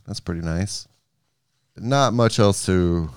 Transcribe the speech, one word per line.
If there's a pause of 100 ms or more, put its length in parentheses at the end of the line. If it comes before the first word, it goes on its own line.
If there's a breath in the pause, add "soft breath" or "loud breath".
That's
pretty
nice. (920)
Not
much
else
to